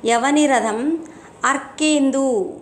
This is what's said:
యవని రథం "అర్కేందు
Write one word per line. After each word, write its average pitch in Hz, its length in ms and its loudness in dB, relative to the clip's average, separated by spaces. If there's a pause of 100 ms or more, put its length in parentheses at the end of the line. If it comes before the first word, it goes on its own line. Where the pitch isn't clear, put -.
యవని 277 420 2
రథం 247 520 0 (460)
"అర్కేందు 269 1160 0